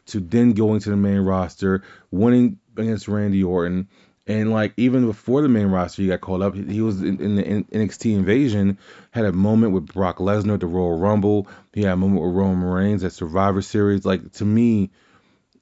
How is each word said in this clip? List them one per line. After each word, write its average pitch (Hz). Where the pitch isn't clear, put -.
to 101
then 117
going 107
to 104
the 101
main 101
roster, 95
winning 120
against 110
Randy 104
Orton. 90
And, 107
like, 107
even 123
before 117
the 147
main 107
roster, 92
he 95
got 90
called 92
up. 98
He, 98
he 101
was 104
in, 92
in 104
the 98
N-, 101
N 107
X 104
T 110
Invasion, 101
had 117
a 98
moment 107
with 87
Brock 92
Lesnar 104
at 92
the 90
Royal 87
Rumble. 104
He 104
had 95
a -
moment 95
with 90
Roman 92
Reigns 92
at 90
Survivor 95
Series. 101
Like, 95
to 104
me, 110